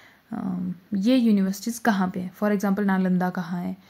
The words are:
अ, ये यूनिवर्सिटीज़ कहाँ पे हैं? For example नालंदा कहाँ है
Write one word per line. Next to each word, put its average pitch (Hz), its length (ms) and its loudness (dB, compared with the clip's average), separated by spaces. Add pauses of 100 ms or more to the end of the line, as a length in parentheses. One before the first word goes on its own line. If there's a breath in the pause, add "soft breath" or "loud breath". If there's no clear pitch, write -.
(320 loud breath)
अ, 185 380 -4 (240)
ये 208 220 4
यूनिवर्सिटीज़ 208 640 2
कहाँ 190 300 2
पे 185 100 -6
हैं? 180 140 -8
For 208 180 -2
example 202 320 0
नालंदा 185 460 2
कहाँ 175 320 -6
है 185 140 -6 (140 loud breath)